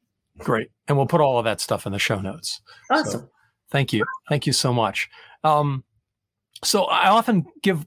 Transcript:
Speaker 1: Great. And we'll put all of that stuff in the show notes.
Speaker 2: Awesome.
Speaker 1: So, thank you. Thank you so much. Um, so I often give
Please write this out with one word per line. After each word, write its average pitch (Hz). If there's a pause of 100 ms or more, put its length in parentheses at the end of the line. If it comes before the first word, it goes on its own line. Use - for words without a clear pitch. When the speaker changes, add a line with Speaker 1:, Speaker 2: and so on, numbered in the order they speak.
(400)
Speaker 1:
Great. 117 (160)
And 143
we'll 139
put 165
all 135
of 113
that 107
stuff -
in 98
the 101
show 104
notes. - (300)
Speaker 2:
Awesome. 294
Speaker 1:
So, - (400)
thank 139
you. 110 (240)
Thank 147
you 143
so 127
much. 110 (360)
Um, 147 (800)
so 196
I 180
often 214 (160)
give 170